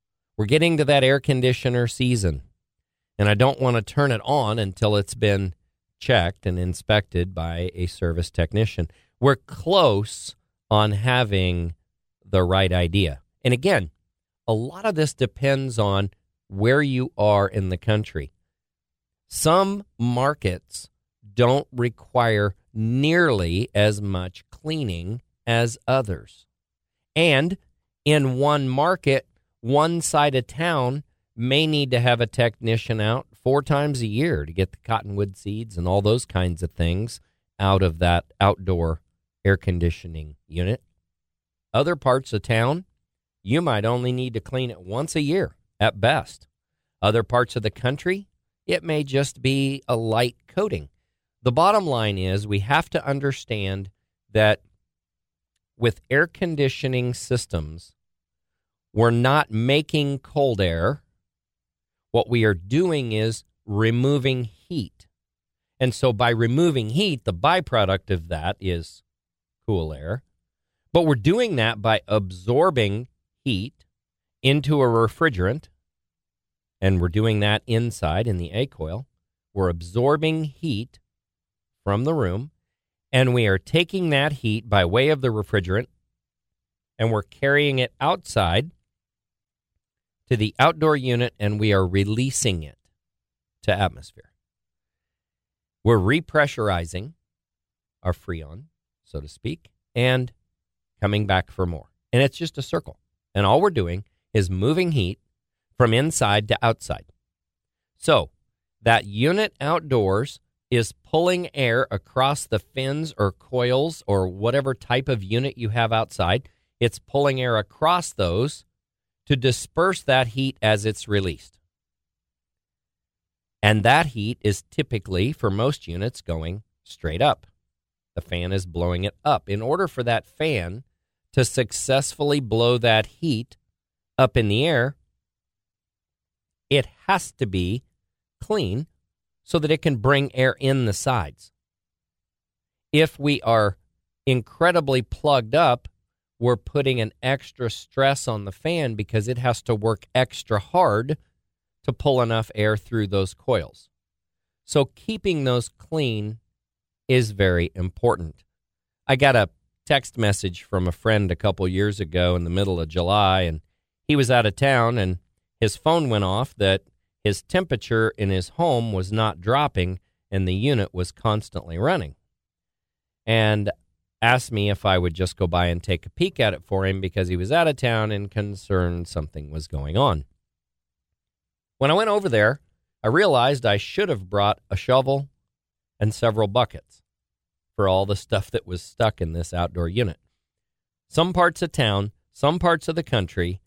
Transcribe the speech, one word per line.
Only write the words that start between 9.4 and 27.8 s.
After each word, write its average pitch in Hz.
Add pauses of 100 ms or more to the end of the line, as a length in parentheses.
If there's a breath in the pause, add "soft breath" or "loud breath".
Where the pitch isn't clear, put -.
on 107
having 101 (460)
the 95
right 92
idea. 87 (200)
And 123
again, 131 (560)
a 113
lot 139
of 214
this 151
depends 135
on 98 (380)
where 117
you 127
are 101
in 95
the 90
country. 104 (1000)
Some 196 (140)
markets 123 (460)
don't 123
require 117 (180)
nearly 117
as 104
much 95
cleaning 117 (260)
as 117 (100)
others. 107 (680)
And 165 (480)